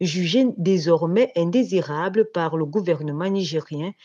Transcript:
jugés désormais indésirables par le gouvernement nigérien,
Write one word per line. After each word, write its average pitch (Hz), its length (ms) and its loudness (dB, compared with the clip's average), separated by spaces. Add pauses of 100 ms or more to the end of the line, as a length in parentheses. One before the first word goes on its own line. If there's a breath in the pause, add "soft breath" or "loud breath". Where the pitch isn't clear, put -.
jugés 180 560 2
désormais 170 800 2
indésirables 175 960 0
par 165 240 -2
le 160 80 0
gouvernement 156 640 -2
nigérien, 165 640 -4 (120)